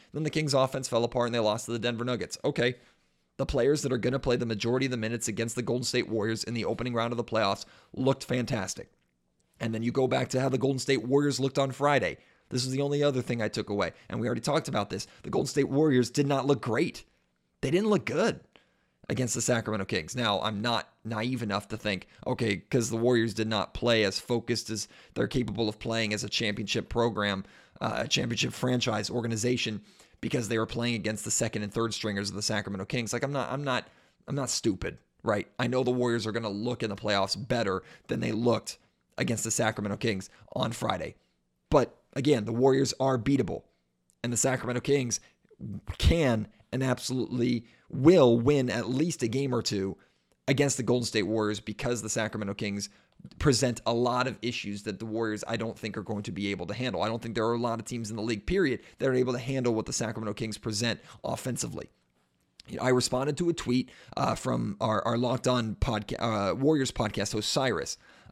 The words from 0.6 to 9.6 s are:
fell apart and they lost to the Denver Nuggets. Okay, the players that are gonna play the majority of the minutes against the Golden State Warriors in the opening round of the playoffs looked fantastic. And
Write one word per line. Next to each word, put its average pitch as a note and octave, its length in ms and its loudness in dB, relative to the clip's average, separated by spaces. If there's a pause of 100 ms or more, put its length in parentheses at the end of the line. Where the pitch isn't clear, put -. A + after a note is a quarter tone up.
fell A#2 160 2
apart A#2+ 240 0
and A#2 60 -4
they A#2 60 2
lost G#2+ 240 2
to A#2 80 -6
the A#2 60 -2
Denver A#2 260 -2
Nuggets. A#2+ 400 -4
Okay, B2+ 300 2 (640)
the C3+ 80 -2
players C#3 340 4
that B2+ 120 0
are B2 60 0
gonna B2 200 0
play A#2+ 180 2
the A#2+ 80 0
majority A#2 400 0
of B2+ 80 0
the B2 60 -2
minutes A2+ 300 -4
against A#2 280 -4
the B2 60 -2
Golden B2 220 -2
State - 240 0
Warriors A2 360 0
in A#2 80 -8
the A2+ 140 -2
opening A#2 260 -4
round A#2 220 -2
of - 20 -6
the A#2 80 -2
playoffs G#2 400 0 (300)
looked C3 300 0
fantastic. - 680 -4 (640)
And A2+ 160 -4